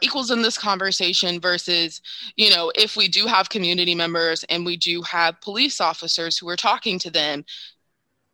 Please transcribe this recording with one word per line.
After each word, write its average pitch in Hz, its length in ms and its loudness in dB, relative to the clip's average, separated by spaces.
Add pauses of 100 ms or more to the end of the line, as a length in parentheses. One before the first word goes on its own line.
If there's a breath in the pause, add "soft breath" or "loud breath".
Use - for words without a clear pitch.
equals 254 280 -2
in 233 120 2
this 233 160 0
conversation 185 840 0
versus, 175 640 -2 (340 loud breath)
you 214 140 4
know, 170 260 2
if 214 200 2
we 208 120 2
do 190 200 2
have 190 220 4
community 175 460 0
members 165 500 0
and 170 200 -2
we 175 120 -2
do 170 260 -2
have 170 380 0
police 240 400 -2
officers 165 560 -2
who 175 120 -10
are 175 80 -4
talking 208 420 0
to 175 100 -8
them, 151 360 0 (880 loud breath)